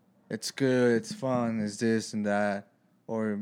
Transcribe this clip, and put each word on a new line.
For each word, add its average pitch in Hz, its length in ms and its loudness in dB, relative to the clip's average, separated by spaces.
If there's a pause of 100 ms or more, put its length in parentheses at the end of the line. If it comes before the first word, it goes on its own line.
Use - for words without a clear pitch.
(300)
it's 110 220 -6
good, 123 460 4
it's 110 160 -6
fun, 120 480 -2
it's 101 160 -4
this 113 360 0
and 104 120 -2
that, 104 420 0 (400)
or, 110 340 -2